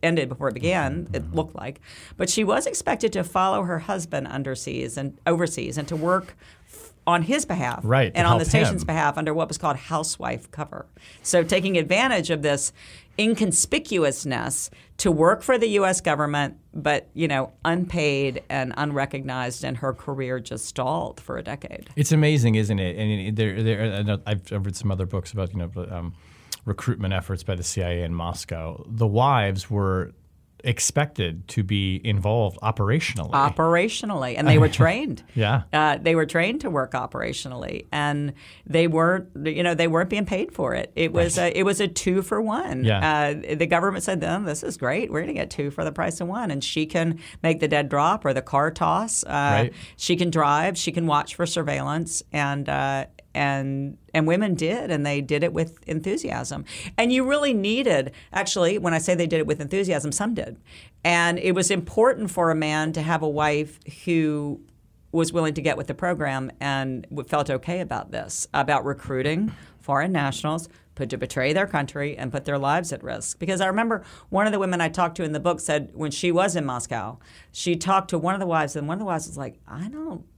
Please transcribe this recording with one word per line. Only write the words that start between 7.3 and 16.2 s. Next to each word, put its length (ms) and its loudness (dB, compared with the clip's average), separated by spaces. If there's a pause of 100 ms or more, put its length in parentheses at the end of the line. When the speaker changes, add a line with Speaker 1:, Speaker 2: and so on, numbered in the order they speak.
Speaker 1:
behalf 380 -4
Speaker 2:
Right, 280 4
to 60 0
Speaker 1:
and 80 6
on 120 6
the 60 2
Speaker 2:
help 60 0
Speaker 1:
station's 320 4
Speaker 2:
him. 40 -6
Speaker 1:
behalf 300 0
under 160 -2
what 140 0
was 100 -8
called 200 0
housewife 760 -4
cover. 360 -10 (360)
So 220 4
taking 340 2
advantage 520 2
of 120 0
this 300 0 (480)
inconspicuousness 1500 0 (280)
to 120 2
work 320 6
for 160 4
the 120 4
U 140 4
S 160 2
government, 560 0 (180)